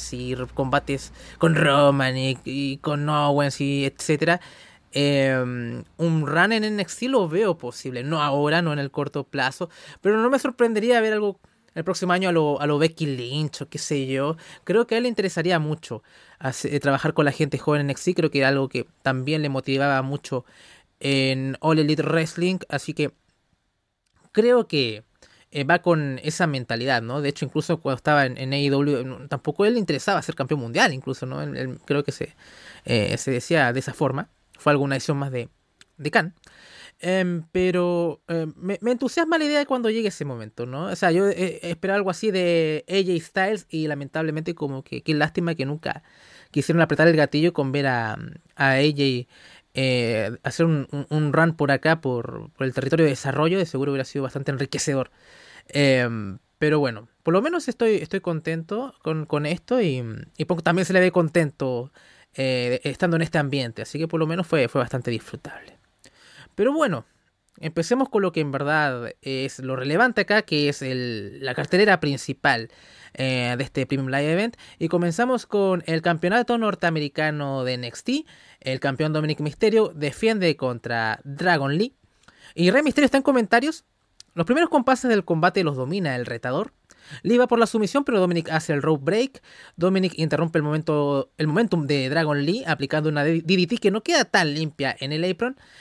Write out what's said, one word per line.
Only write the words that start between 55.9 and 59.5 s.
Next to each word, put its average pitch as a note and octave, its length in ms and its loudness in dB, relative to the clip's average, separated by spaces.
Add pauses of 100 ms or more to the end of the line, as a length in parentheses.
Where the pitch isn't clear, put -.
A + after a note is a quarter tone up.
pero D3+ 220 2
bueno, A2+ 280 -2 (160)
por E3 100 2
lo G3 80 4
menos E4 260 -2
estoy, A3+ 280 2
estoy F#3 260 -4
contento E3 800 -6
con, D#3 240 -4
con D3 200 -2
esto F3+ 360 -2